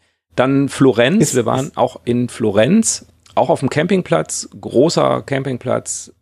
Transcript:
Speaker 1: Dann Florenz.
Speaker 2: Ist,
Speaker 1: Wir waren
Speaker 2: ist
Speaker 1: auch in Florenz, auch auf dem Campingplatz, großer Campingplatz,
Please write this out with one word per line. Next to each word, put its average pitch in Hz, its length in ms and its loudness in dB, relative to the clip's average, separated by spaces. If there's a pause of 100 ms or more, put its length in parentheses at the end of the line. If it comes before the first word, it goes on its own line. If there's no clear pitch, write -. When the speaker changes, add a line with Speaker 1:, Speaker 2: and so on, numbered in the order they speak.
(360)
Speaker 1:
Dann 135 320 2
Florenz. 135 540 4
Speaker 2:
Ist, 147 140 0
Speaker 1:
Wir 113 100 0
waren 127 220 -2
Speaker 2:
ist - 80 -14
Speaker 1:
auch - 280 -2
in 120 240 -2
Florenz, 113 800 0 (280)
auch 127 160 0
auf 160 100 2
dem 139 100 -2
Campingplatz, 170 800 -2 (120)
großer 131 640 0
Campingplatz, 127 1000 -6